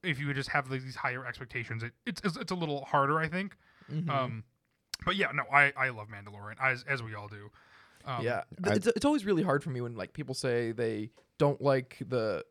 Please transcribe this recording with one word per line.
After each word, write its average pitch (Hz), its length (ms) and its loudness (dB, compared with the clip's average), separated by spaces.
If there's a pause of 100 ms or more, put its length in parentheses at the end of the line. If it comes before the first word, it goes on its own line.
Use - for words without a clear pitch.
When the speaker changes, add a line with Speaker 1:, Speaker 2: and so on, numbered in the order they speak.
Speaker 1:
if 156 160 0
you 143 100 -2
would 139 80 0
just 135 140 -2
have, 135 200 2
like, 131 120 -2
these 131 140 -10
higher 127 300 -4
expectations, 117 560 -6
it, 120 100 -6 (140)
it's, 214 180 -6
it's, 175 140 0
it's 233 140 -6
a - 40 -2
little 147 300 0
harder, 143 320 4
I 160 100 2
think. 185 280 -4 (360)
Speaker 2:
Mm-hmm. 160 180 -2
Speaker 1:
Um, 123 340 -2 (600)
but 185 120 2
yeah, 165 180 2
no, 143 80 0 (100)
I, 143 240 8
I 131 140 0
love 107 180 -10
Mandalorian, 101 540 -12
as, 127 260 2
as 135 140 0
we 110 120 -8
all 104 140 -10
do. 104 220 -14 (540)
Um, 120 200 -4
Speaker 2:
Yeah. 117 180 0 (220)
Th-, 202 80 6
Speaker 3:
I 214 40 6
Speaker 2:
it's, 202 120 2
it's 226 160 2
always 285 200 4
really 190 180 2
hard 143 200 2
for 160 80 -6
me 127 100 -4
when, 120 140 -6
like, 95 200 -6
people 131 200 -6
say 120 380 0
they 110 380 -2 (280)
don't 143 220 4
like 135 460 2
the 110 440 0